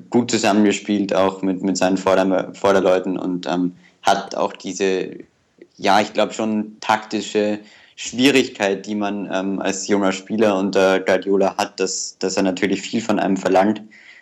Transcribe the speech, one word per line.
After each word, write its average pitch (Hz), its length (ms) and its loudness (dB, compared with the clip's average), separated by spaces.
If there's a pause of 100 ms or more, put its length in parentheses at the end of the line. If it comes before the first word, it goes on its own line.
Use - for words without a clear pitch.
gut 120 220 0
zusammengespielt, 101 840 2
auch 95 280 2
mit, 92 200 -2
mit 95 140 0
seinen 95 220 2
Vorder-, 95 560 2
Vorderleuten 95 640 2
und, 90 300 -6
ähm, 90 260 -2 (280)
hat 95 340 0
auch 92 180 -2
diese, 95 560 -4 (680)
ja, 98 220 4
ich 107 140 -2
glaub 107 180 0
schon 107 480 -4
taktische 107 800 -2 (360)
Schwierigkeit, 117 880 0
die 107 100 -6
man, 101 380 -4
ähm, 95 260 -2
als - 280 -4
junger 101 240 2
Spieler 107 460 0
unter 95 420 2
Guardiola 95 580 0
hat, - 220 -4
dass, - 400 -6
dass 95 180 -2
er 101 60 2
natürlich 95 380 0
viel 117 200 -4
von 104 180 -2
einem 90 160 0
verlangt, 104 460 2 (400)